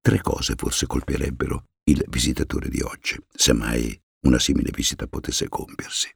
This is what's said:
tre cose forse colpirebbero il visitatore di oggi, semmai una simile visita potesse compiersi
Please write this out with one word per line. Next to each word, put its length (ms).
tre 220
cose 340
forse 300
colpirebbero 800
il 240
visitatore 600
di 100
oggi, 500
semmai 720
una 180
simile 360
visita 320
potesse 440
compiersi 640